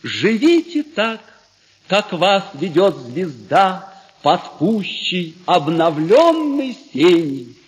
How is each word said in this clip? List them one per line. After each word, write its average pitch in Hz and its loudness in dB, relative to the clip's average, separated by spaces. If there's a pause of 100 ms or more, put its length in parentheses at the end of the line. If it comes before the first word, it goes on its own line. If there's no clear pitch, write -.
Живите 226 0
так, 220 -4 (680)
как 202 -2
вас 190 2 (100)
ведёт 165 0
звезда 151 -4 (220)
под 170 -2
пущей 180 -4 (100)
обновлённой 208 2 (140)
сени. 139 0 (120)